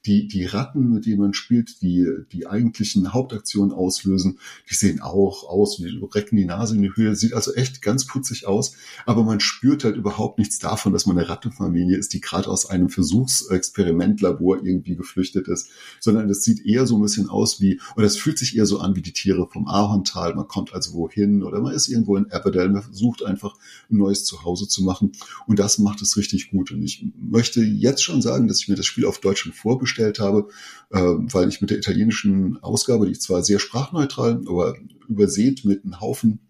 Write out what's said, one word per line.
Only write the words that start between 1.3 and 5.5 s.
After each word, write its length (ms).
spielt, 480
die, 260
die 160
eigentlichen 640
Hauptaktionen 600
auslösen, 680
die 60
sehen 260
auch 480
aus, 300